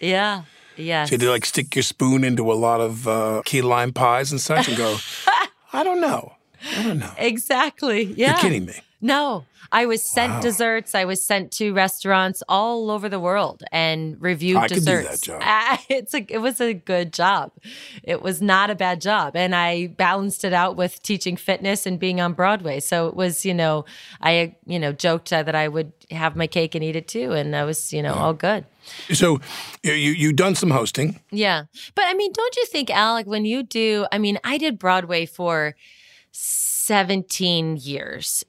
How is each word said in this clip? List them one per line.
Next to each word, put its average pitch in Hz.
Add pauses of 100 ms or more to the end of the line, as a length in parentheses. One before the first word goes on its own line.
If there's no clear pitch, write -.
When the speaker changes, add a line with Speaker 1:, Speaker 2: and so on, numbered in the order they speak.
Speaker 1:
Yeah. 190 (340)
Yes. 160
Speaker 2:
So 143
you 120
had 120
to, 123
like, 117
stick -
your 131
spoon 131
into 117
a - (140)
lot 117
of, 113
uh, 110
key 135
lime 123
pies 127
and 135
such -
and 120
go, 110 (360)
Speaker 1:
<laughs> -
Speaker 2:
"I 269
don't 359
know. - (420)
I 208
don't 202
know." 101
Speaker 1:
Exactly. 240
Yeah. 226
Speaker 2:
You're 339
kidding 147
me. 82 (260)
Speaker 1:
No. 262 (260)
I 233
was 226
sent -
Speaker 2:
Wow. -
Speaker 1:
desserts. 226
I 190
was 185
sent 196
to 208
restaurants 190
all 220
over 214
the 190
world 180
and 160
reviewed 180
Speaker 2:
I -
could 190
do 165
that 175
Speaker 1:
desserts. -
Speaker 2:
job. -
Speaker 1:
<laughs> -
Ah, 220 (100)
it's 269
a, 240
it 220
was 240
a 240
good 175
job. 175 (500)
It -
was 180
not 202
a 208
bad 180
job. 185
And 185
I 175
balanced 196
it 185
out 180
with 180
teaching 180
fitness 196
and 185
being 185
on 175
Broadway. 180
So 170
it -
was, 180
you 190
know, 156 (380)
I, 170 (100)
you 175
know, 147
joked 165
that 156
I 156
would 156 (180)
have 160
my 160
cake 165
and 160
eat 160
it 165
too. 240
And 147
I 147
was, 156
you 151
know, 143
Speaker 2:
Yeah. 143
Speaker 1:
all 160
good. 185 (480)
Speaker 2:
So 156 (420)
you, 156
you, 151
you 151
done 180
some 175
hosting. 131 (100)
Speaker 1:
Yeah. 196 (300)
But 403
I 370
mean, 392
don't 494
you 480
think, 285
Alec, 220
when 214
you 240
do, 220
I 202
mean, 202
I 262
did 294
Broadway 175
for 156 (560)
seventeen 185
years. 139